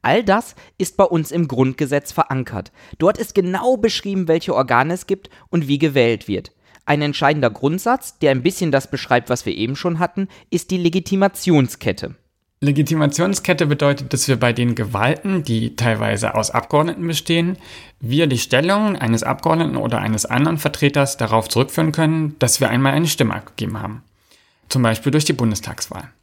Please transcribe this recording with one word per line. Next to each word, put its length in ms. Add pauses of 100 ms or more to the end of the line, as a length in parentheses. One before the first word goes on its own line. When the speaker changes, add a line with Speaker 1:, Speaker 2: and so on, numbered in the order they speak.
Speaker 1:
All 200
das 320 (220)
ist 200
bei 80
uns 260
im 180
Grundgesetz 640
verankert. 600 (260)
Dort 200
ist 160
genau 420
beschrieben, 520
welche 260
Organe 400
es 120
gibt 240 (180)
und 200
wie 100
gewählt 500
wird. 240 (360)
Ein 140
entscheidender 480
Grundsatz, 680
der 120
ein 120
bisschen 300
das 180
beschreibt, 380
was 160
wir 100
eben 220
schon 220
hatten, 280 (220)
ist 220
die 80
Legitimationskette. 1400 (480)
Speaker 2:
Legitimationskette 1040
bedeutet, 480
dass 120
wir 100
bei 180
den 200
Gewalten, 680
die 320
teilweise 580
aus 160
Abgeordneten 560
bestehen, 520 (420)
wir 260
die 120
Stellung 580
eines 260
Abgeordneten 540
oder 220
eines 260
anderen 320
Vertreters 640
darauf 320
zurückführen 420
können, 460
dass 200
wir 120
einmal 240
eine 120
Stimme 280
abgegeben 480
haben. 200 (680)
Zum 120
Beispiel 300
durch 140
die 80
Bundestagswahl. 720 (140)